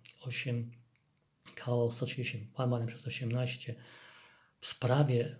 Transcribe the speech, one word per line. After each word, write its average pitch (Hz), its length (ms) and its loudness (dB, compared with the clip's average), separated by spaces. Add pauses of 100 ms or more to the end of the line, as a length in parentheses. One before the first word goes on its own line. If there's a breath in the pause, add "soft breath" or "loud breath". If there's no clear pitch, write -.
(200)
osiem 120 500 -4 (840)
K - 180 -2
O 120 180 4
sto - 160 -2
trzydzieści, - 520 -6
łamane 123 280 2
przez - 200 -8
osiemnaście, 123 680 -4 (840 loud breath)
w - 80 -12
sprawie 127 720 4